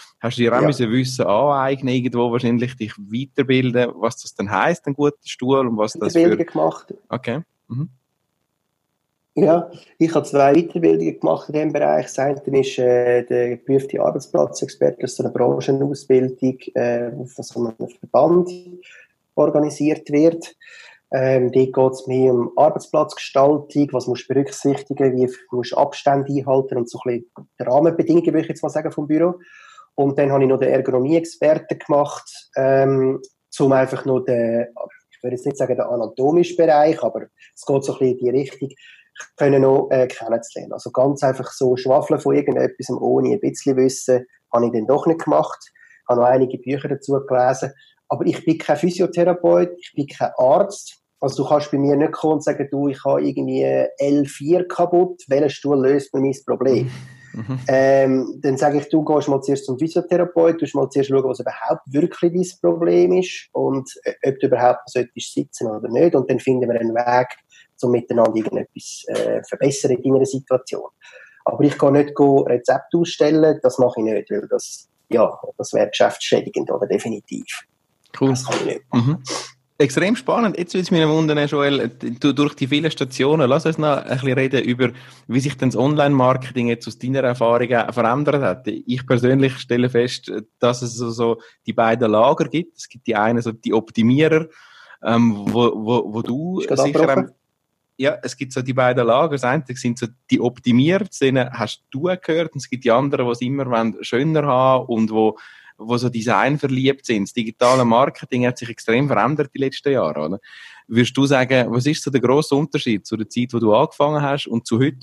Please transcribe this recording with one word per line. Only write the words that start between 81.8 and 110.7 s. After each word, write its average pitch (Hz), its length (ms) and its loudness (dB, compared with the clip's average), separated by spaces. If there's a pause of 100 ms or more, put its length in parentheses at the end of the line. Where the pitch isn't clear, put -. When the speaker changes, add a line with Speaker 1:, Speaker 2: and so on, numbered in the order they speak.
Speaker 1:
du, 139 140 2
durch 143 200 0
die 139 140 -4
vielen 151 240 0
Stationen, 135 560 0
lass 143 180 2
uns 160 120 -2
noch 151 260 0
ein - 60 -12
bisschen 131 240 -2
reden 131 280 0
über, 123 280 0 (380)
wie 120 120 0
sich 135 160 -4
denn 131 140 0
das 110 80 -4
Online-Marketing 127 920 2
jetzt 117 180 -4
aus - 140 -14
deiner 131 240 -2
Erfahrung 120 460 2 (240)
verändert 139 480 0
hat. 95 260 -4
Ich 123 400 -6
persönlich 131 500 2
stelle 123 320 -2
fest, 123 440 -2 (260)
dass 123 220 0
es 117 140 -8
so, 117 160 -6
so 113 260 -2 (280)
die 117 60 -8
beiden 113 400 2
Lager 127 380 2
gibt. - 280 -6
Es - 120 -18
gibt - 180 -14
die 113 80 0
einen, 113 260 2
so 113 120 -6
die - 200 -6
Optimierer, 139 720 2 (540)
ähm, 113 460 0
wo, 113 260 2
wo, 107 400 -4
wo 113 100 -6
du 165 360 -6
Speaker 2:
Ist - 80 -6
gerade 139 140 0
Speaker 1:
sicher 143 180 2
Speaker 2:
abgebrochen? 139 300 2
Speaker 1:
am, - 60 -20 (600)
ja, 139 260 -2
es - 140 -8
gibt 131 160 -12
so 131 100 -4
die 131 120 -4
beiden 123 340 2
Lager. 147 240 2
Das 127 140 -4
eine 139 200 0
sind 123 320 -4
so 120 100 -4 (220)
die - 120 2
Optimierer, 131 680 2
zu - 140 -4
denen 131 300 2
hast 117 380 -8
du 151 180 -4 (120)
gehört, 160 300 -2
und 143 80 -10
es - 100 -16
gibt 127 140 -8
die 117 80 2
anderen, 131 360 2
die 120 40 -2
es 117 100 -4
immer 131 280 -4
wollen, 113 320 0
schöner 147 420 0
haben 131 440 2
und 110 240 0
wo, 110 260 2 (440)
wo 117 160 -2
so 123 120 0
Design 120 480 0
verliebt 135 480 -2
sind. 101 220 0
Das - 60 -16
digitale 123 520 2
Marketing 123 600 0
hat 123 120 -2
sich 120 120 -12
extrem 117 380 -2
verändert 135 460 0
die 127 60 -12
letzten 135 320 -4
Jahre, 78 340 -2
oder? 95 140 -6 (480)